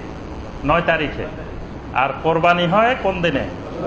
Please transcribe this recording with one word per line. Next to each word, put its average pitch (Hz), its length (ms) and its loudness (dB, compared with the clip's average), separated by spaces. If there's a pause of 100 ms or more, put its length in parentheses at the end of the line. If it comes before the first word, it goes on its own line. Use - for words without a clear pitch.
(640)
নয় 160 200 4
তারিখে, 156 400 0 (680)
আর 131 160 2 (140)
কোরবানি 170 440 4
হয় 220 360 4
কোন 185 180 0
দিনে? 139 260 0 (400)